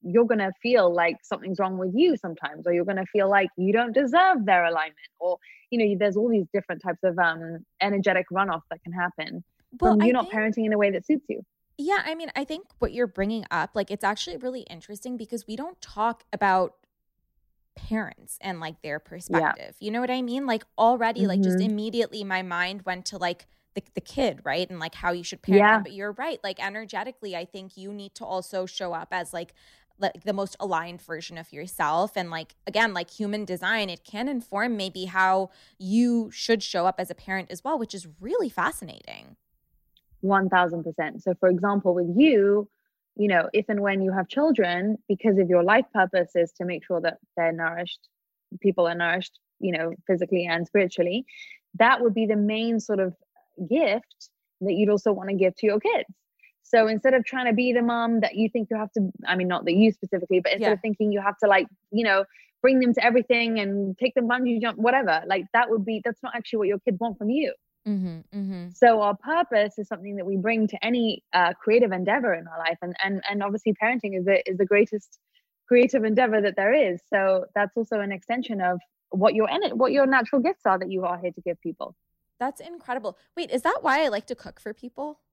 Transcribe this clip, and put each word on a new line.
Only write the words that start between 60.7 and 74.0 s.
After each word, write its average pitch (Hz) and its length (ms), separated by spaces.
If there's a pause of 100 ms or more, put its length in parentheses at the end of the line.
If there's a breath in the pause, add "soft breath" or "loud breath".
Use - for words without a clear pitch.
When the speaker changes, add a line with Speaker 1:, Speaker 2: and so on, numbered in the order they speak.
Speaker 2:
Yeah. - 20
Speaker 1:
of 196 80
thinking 214 300
you 202 100
have 202 160
to, 214 100
like, 190 200 (240)
you 220 120
know, 196 220 (380 soft breath)
bring 262 160
them 247 160
to - 100
everything 233 540
and 196 400
take 247 160
them 240 120
bungee 247 320
jump, 226 200
whatever, 220 480
like, 190 260
that 233 160
would 214 160
be, 220 180
that's 233 200
not 247 120
actually 233 220
what 208 100
your 202 120
kids 190 200
want 226 200
from 208 100
you. 277 240 (340)
Speaker 2:
Mm-hmm, 185 500
mm-hmm. 190 360
Speaker 1:
So 226 280
our 208 140
purpose 233 600
is 208 100
something 202 300
that 185 80
we 196 100
bring 220 320
to - 160
any, 233 480
uh, 175 220
creative 220 400
endeavor 202 400
in 165 140
our 165 120
life. 165 220
And, 180 200
and, 196 280
and 202 120
obviously 202 320
parenting 220 440